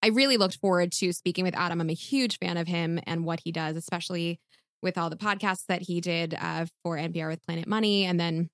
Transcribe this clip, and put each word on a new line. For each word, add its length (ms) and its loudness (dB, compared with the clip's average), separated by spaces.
I 60 6
really 260 4
looked 240 2
forward 340 2
to 200 0
speaking 320 -2
with 100 0
Adam. 240 0
I'm 100 0
a 40 0
huge 460 0
fan 180 -2
of 100 -2
him 400 0
and 160 -2
what 220 -2
he 80 -6
does, 240 -4
especially 640 -4
with 160 -2
all 120 0
the 60 -6
podcasts 520 0
that 160 0
he 180 -2
did, 360 0
uh, 280 -2
for 140 -2
N 160 -4
P 80 -2
R 80 -4
with 160 -6
Planet 240 -4
Money 340 4
and 160 4
then 340 2